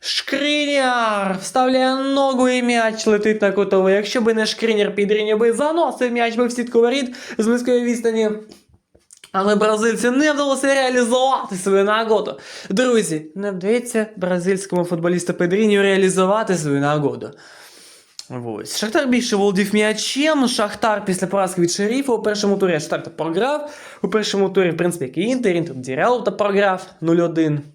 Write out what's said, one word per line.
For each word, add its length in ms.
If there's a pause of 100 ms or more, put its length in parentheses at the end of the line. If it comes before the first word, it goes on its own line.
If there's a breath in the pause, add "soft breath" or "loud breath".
Шкріняр 1400
вставляє 560
ногу 520
і 140
м'яч 440
летить 360
на 100
кутовий. 420
Якщо 260
би 140
не 120
Шкріняр, 480
Педріньо 420
би 160
заносив 600
м'яч 240
би 100
в 60
сітку 280
воріт 360 (220 loud breath)
з 80
близької 380
відстані. 460 (1000)
Але 240
бразильцю 540
не 220
вдалося 420
реалізувати 840
свою 280
нагоду. 540 (320 loud breath)
Друзі, 640
не 160
вдається 560 (100)
бразильському 680
футболісту 500
Педріньо 480
реалізувати 720
свою 260
нагоду. 500 (1120 loud breath)
Ось. 340
Шахтар 300
більше 280
володів 380
м'ячем. 720
Шахтар 560
після 220
поразки 340
від 100
Шеріфа 420
у 100
першому 340
турі. 240
Шахтар 220
та 80
програв 600 (320 loud breath)
у 60
першому 400
турі, 220
в 60
принципі, 280
як 140
і 40
Інтер. 340
Інтер 200
від 120
Реалу 340
та 80
програв 560 (140)
нуль 160
один. 440 (140)